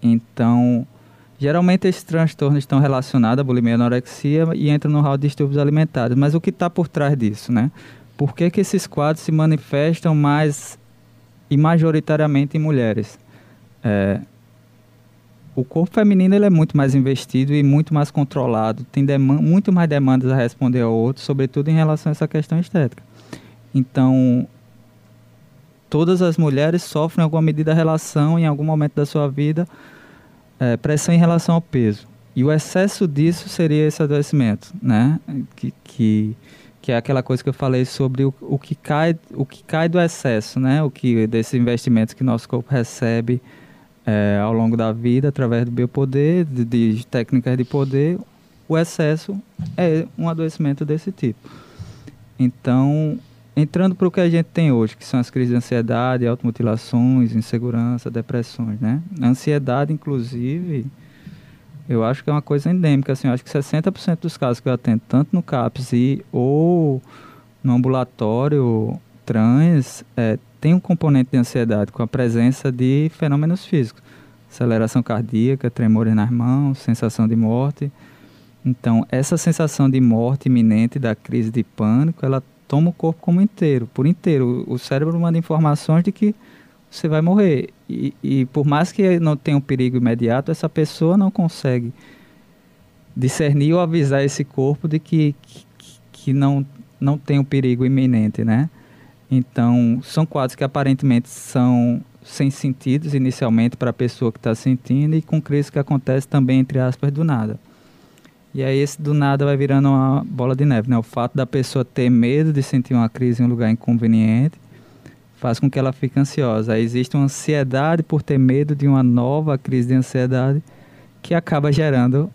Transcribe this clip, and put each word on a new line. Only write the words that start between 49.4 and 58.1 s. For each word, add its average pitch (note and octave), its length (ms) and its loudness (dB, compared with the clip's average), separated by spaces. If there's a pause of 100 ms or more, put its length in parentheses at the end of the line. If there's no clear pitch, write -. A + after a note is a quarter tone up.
é E3 300 0 (120)
um E3 120 -4
adoecimento D#3+ 560 -4
desse D3+ 260 -6
tipo. - 380 -6 (880)
Então, C3+ 800 0 (380)
entrando F3 400 0
pro F3+ 160 0
que - 80 -4
a F3 100 2
gente E3 180 0
tem D#3+ 240 0
hoje, A2+ 240 0
que - 80 -20
são - 160 -2
as A#2+ 120 -4
crises B2+ 180 -2
de A#2+ 60 0
ansiedade, A#2+ 720 -2
automutilações, A#2+ 1080 0
insegurança, A#2 760 -4